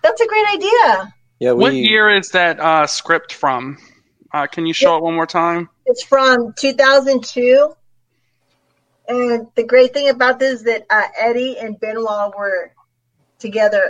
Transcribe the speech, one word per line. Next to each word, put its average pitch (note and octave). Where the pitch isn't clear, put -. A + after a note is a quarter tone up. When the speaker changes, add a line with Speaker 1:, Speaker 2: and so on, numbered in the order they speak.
Speaker 1:
That's A4+
a A4+
great G#4+
idea. E4+
Speaker 2:
Yeah, B2
Speaker 3:
What C3
Speaker 2:
we C3
Speaker 3:
year G#3+
is G3
that, E3+
uh, D#3
script -
from? C3+
Uh, D3
can E3
you E3
show F3
Speaker 1:
Yeah. E3
Speaker 3:
it D#3+
one E3
more E3
time? E3+
Speaker 1:
It's B3
from B3+
two C4+
thousand C4+
two. B3+
And A#3+
the A#3
great B3+
thing C#4+
about B3+
this C4
is -
that, A3+
uh, G#3
Eddie A#3+
and G#3+
Benoit G#3+
were G3
together G#3